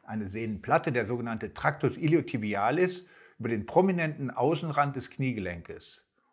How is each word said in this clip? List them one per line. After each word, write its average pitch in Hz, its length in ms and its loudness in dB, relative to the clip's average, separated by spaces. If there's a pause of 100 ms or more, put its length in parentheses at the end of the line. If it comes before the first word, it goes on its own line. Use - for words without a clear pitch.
eine 104 260 -6
Sehnenplatte, 113 640 0
der 117 160 0
sogenannte 113 480 -4
Tractus 143 420 0
iliotibialis, 139 1120 2 (320)
über 117 100 -4
den 107 160 0
prominenten 160 680 2
Außenrand 143 640 0
des 123 140 -6
Kniegelenkes. 101 960 -6 (260)